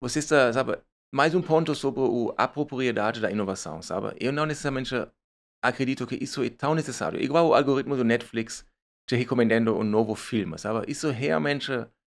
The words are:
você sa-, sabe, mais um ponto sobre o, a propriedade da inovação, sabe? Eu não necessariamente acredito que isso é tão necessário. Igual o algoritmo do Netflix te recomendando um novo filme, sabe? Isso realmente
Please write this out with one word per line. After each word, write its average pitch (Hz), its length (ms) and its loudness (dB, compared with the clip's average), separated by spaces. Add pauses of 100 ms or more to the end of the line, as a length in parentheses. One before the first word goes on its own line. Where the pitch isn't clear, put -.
você 135 220 -2
sa-, 139 300 4
sabe, 120 260 0 (340)
mais 151 220 4
um 185 80 2
ponto 156 320 2
sobre 135 260 -2
o, 120 380 2
a 120 100 4
propriedade 117 720 -2
da 107 100 0
inovação, 95 520 -4
sabe? 98 380 -6
Eu 127 120 -2
não 151 140 -2
necessariamente 135 480 -4 (680)
acredito 123 420 0
que - 160 -6
isso - 220 -4
é 117 60 -2
tão 143 220 -2
necessário. 156 480 -2
Igual 156 280 4
o - 60 6
algoritmo 139 420 2
do 127 80 2
Netflix 113 600 -2 (440)
te 127 80 0
recomendando 113 600 2
um 107 60 0
novo 107 320 2
filme, 98 420 -4
sabe? 110 320 -4
Isso 147 220 -2
realmente 143 640 -2 (400)